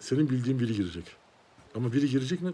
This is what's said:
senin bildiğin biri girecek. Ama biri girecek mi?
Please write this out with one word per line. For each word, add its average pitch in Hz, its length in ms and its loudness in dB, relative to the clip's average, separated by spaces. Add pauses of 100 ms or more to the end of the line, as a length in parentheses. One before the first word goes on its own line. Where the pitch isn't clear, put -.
senin 139 300 2
bildiğin 127 300 0
biri 113 140 0
girecek. 87 420 -4 (580)
Ama 117 180 -2
biri 143 180 4
girecek 135 320 0
mi? 180 120 -2